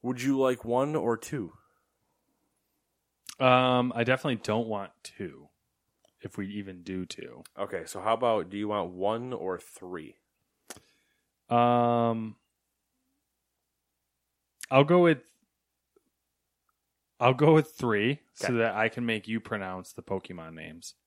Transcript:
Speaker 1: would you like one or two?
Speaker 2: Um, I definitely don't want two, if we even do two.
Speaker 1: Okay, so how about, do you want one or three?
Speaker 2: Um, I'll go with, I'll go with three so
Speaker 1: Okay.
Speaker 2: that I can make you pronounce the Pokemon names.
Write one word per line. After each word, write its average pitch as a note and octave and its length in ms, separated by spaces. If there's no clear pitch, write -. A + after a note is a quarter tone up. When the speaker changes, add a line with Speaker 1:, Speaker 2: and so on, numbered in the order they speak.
Speaker 1:
would B2 200
you C3+ 160
like B2+ 260
one C3 320
or A2+ 200
two? A2 360
Speaker 2:
Um, B2+ 560
I A#2 100
definitely C3 380
don't A2 260
want G2+ 240
two, D2 460
if - 160
we G2 120
even G2 340
do F#2 240
two. - 360
Speaker 1:
Okay, G2 280
so G2 140
how A2 140
about, A2 360
do G2 60
you G#2 120
want F#2+ 240
one A2 400
or F#2 260
three? F2+ 580
Speaker 2:
Um, A#2+ 880
I'll C3+ 140
go F3 180
with, D#3+ 160
I'll B2 140
go D3+ 200
with D#3 180
three A#2 480
so - 140
Speaker 1:
Okay. A#2+ 100
Speaker 2:
that A2+ 160
I A2 140
can A#2+ 180
make A2 220
you A2+ 120
pronounce F#2 520
the - 100
Pokemon F2 520
names. D#2+ 400